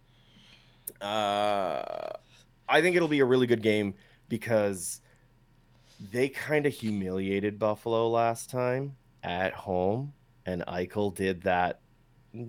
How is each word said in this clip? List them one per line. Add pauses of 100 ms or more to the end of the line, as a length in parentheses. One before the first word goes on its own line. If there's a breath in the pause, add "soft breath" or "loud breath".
(1000 soft breath)
uh, (560 soft breath)
I
think
it'll
be
a
really
good
game (320 soft breath)
because (1080)
they
kinda
humiliated
Buffalo
last
time (280)
at
home, (320)
and
Eichel
did
that (680)